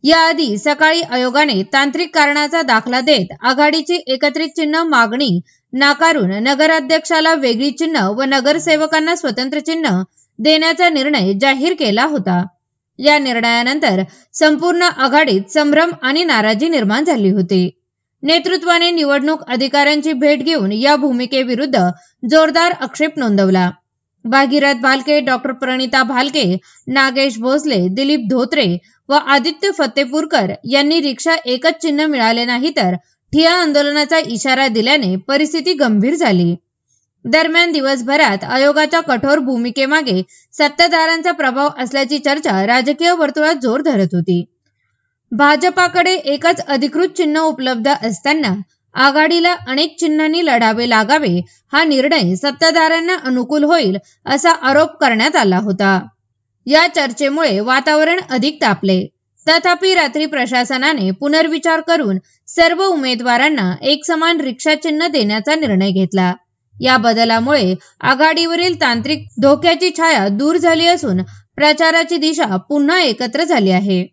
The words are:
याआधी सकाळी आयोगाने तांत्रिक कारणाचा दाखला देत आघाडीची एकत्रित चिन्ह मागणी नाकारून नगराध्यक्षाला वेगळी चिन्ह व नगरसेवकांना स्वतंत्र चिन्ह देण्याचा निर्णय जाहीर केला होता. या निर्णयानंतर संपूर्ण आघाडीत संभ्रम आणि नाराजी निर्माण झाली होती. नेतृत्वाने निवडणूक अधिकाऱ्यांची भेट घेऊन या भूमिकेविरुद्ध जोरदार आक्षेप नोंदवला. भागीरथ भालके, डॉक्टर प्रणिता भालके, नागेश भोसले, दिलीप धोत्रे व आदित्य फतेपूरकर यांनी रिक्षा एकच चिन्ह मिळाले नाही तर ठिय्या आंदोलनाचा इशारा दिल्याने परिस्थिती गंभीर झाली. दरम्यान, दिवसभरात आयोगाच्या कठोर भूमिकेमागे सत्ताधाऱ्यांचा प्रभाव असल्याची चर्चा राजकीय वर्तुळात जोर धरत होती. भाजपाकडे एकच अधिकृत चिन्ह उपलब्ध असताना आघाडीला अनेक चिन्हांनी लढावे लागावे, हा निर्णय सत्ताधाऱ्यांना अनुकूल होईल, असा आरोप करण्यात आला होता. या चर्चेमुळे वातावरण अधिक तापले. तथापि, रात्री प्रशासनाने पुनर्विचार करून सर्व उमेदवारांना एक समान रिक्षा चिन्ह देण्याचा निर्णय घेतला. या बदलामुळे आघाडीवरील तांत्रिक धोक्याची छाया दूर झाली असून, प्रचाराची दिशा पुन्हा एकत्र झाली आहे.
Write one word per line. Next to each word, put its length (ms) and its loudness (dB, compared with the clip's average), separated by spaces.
याआधी 560 2
सकाळी 420 2
आयोगाने 600 0
तांत्रिक 520 -2
कारणाचा 480 0
दाखला 380 0
देत 260 2
आघाडीची 680 0
एकत्रित 420 -2
चिन्ह 340 -2
मागणी 580 0
नाकारून 580 2
नगराध्यक्षाला 1040 0
वेगळी 360 -2
चिन्ह 400 -2
व 120 -4
नगरसेवकांना 920 0
स्वतंत्र 420 -4
चिन्ह 440 -2
देण्याचा 500 2
निर्णय 520 0
जाहीर 380 0
केला 260 0
होता. 420 -2
या 200 4
निर्णयानंतर 840 0
संपूर्ण 500 2
आघाडीत 680 2
संभ्रम 400 2
आणि 220 0
नाराजी 440 0
निर्माण 360 0
झाली 260 2
होती. 400 0
नेतृत्वाने 680 0
निवडणूक 580 0
अधिकाऱ्यांची 640 0
भेट 300 2
घेऊन 300 -2
या 240 2
भूमिकेविरुद्ध 840 -2
जोरदार 500 4
आक्षेप 360 -4
नोंदवला. 540 2
भागीरथ 500 2
भालके, 460 0
डॉक्टर 320 -2
प्रणिता 500 -2
भालके, 540 0
नागेश 520 0
भोसले, 500 0
दिलीप 320 0
धोत्रे 480 0
व 40 0
आदित्य 580 0
फतेपूरकर 840 -2
यांनी 360 0
रिक्षा 340 -2
एकच 380 -2
चिन्ह 240 0
मिळाले 380 0
नाही 260 -2
तर 240 0
ठिय्या 200 4
आंदोलनाचा 640 0
इशारा 500 -2
दिल्याने 480 0
परिस्थिती 560 -2
गंभीर 420 0
झाली. 420 0
दरम्यान, 480 0
दिवसभरात 720 0
आयोगाच्या 560 0
कठोर 380 0
भूमिकेमागे 840 -2
सत्ताधाऱ्यांचा 800 0
प्रभाव 360 -2
असल्याची 400 -4
चर्चा 480 -2
राजकीय 460 2
वर्तुळात 500 0
जोर 180 0
धरत 320 0
होती. 320 -2
भाजपाकडे 840 2
एकच 540 -2
अधिकृत 400 0
चिन्ह 320 -2
उपलब्ध 500 -2
असताना 580 -2
आघाडीला 600 2
अनेक 340 -4
चिन्हांनी 460 0
लढावे 420 0
लागावे, 520 0
हा 120 2
निर्णय 500 0
सत्ताधाऱ्यांना 880 0
अनुकूल 400 -2
होईल, 320 2
असा 240 0
आरोप 380 2
करण्यात 360 0
आला 220 2
होता. 480 0
या 280 4
चर्चेमुळे 640 -2
वातावरण 600 0
अधिक 320 -2
तापले. 440 0
तथापि, 460 2
रात्री 320 0
प्रशासनाने 840 -2
पुनर्विचार 720 0
करून 380 0
सर्व 380 2
उमेदवारांना 960 0
एक 220 -2
समान 360 0
रिक्षा 340 -2
चिन्ह 320 -2
देण्याचा 480 -2
निर्णय 360 0
घेतला. 440 0
या 160 2
बदलामुळे 800 0
आघाडीवरील 800 0
तांत्रिक 460 -2
धोक्याची 560 2
छाया 300 2
दूर 280 0
झाली 300 2
असून, 360 0
प्रचाराची 600 2
दिशा 400 -2
पुन्हा 440 0
एकत्र 440 -2
झाली 260 2
आहे. 420 0